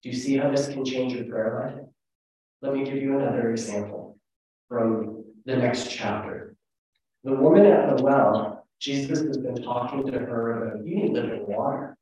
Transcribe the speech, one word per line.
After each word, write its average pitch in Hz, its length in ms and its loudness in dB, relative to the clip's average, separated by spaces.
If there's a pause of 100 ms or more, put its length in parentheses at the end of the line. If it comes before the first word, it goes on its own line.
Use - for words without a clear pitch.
Do 127 80 -10
you 127 60 -4
see 135 200 0
how 139 140 2
this 139 180 0
can 135 160 -6
change 127 280 -2
your 120 120 -6
prayer 113 520 -4
life? - 100 -16 (760)
Let 139 120 -2
me 139 100 0
give 135 180 -4
you 135 160 0
another 117 320 0
example - 680 -6 (500)
from 110 560 -2 (200)
the 131 120 -2
next 123 340 0
chapter. - 640 -8 (720)
The 135 100 0
woman 160 320 8
at - 300 6
the - 60 2
well, 135 640 2 (140)
Jesus 139 400 -2
has 135 180 -2
been 123 240 -6
talking 127 440 -4
to 123 120 -4
her 117 440 -2
about, 107 240 -8
"You 170 100 -4
need 202 160 0
living - 340 -4
water." - 560 -4